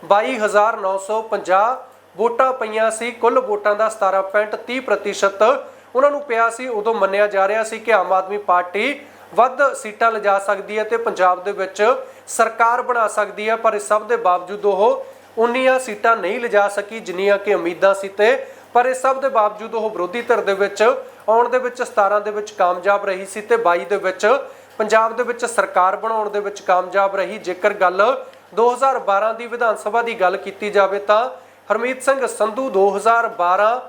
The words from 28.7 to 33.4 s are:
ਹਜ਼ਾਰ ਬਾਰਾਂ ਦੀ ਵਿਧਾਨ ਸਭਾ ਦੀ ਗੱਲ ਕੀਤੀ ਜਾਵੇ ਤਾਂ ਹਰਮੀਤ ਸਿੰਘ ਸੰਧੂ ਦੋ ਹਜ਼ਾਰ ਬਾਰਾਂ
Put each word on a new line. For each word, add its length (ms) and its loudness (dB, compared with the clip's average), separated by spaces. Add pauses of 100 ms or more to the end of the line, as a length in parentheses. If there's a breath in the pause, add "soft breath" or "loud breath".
ਹਜ਼ਾਰ 260 0
ਬਾਰਾਂ 340 0
ਦੀ 140 -10
ਵਿਧਾਨ 280 0
ਸਭਾ 260 -2
ਦੀ 200 -4
ਗੱਲ 160 2
ਕੀਤੀ 320 -8
ਜਾਵੇ 300 2
ਤਾਂ 300 2 (420 loud breath)
ਹਰਮੀਤ 320 -2
ਸਿੰਘ 240 0
ਸੰਧੂ 420 -4
ਦੋ 280 2
ਹਜ਼ਾਰ 300 2
ਬਾਰਾਂ 600 0